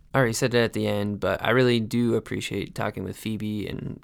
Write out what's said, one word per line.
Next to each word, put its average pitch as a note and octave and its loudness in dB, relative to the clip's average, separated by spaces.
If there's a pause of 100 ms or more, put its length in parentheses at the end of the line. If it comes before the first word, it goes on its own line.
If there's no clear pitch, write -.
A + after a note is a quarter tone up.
(120)
I C3+ 2
already A#2 4
said A#2+ 0
it A#2+ 6
at A2 2
the G#2+ 0
end, G#2 -2
but F#2 0
I - 2
really B2 6
do A#2 2
appreciate G#2 -4
talking G#2 -4
with F#2+ -8
Phoebe G#2+ -4
and, - -8